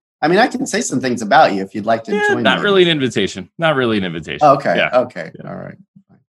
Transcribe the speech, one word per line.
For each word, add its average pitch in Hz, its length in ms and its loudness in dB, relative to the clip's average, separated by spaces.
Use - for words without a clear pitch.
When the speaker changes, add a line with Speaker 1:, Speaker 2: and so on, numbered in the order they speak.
Speaker 1:
I 151 80 0
mean, 185 100 2
I 247 80 4
can 254 200 -6
say 208 160 -4
some - 180 -4
things 123 220 -4
about 131 320 4
you 95 80 -4
if 98 120 -10
you'd 104 120 -8
like 113 180 0
to 208 100 -4
Speaker 2:
Yeah, 208 140 0
Speaker 1:
join 123 140 0
Speaker 2:
not 131 160 2
Speaker 1:
me. - 60 -4
Speaker 2:
really 196 180 4
an 170 60 4
invitation. 113 720 -2
Not 160 180 2
really 117 220 0
an 95 60 -2
invitation. 82 420 -2
Speaker 1:
Okay, 135 300 4
Speaker 2:
Yeah. 87 140 0
Speaker 1:
okay, 85 340 -6
Speaker 2:
Yeah. - 160 -16
Speaker 1:
all 92 60 -12
right. 92 200 -16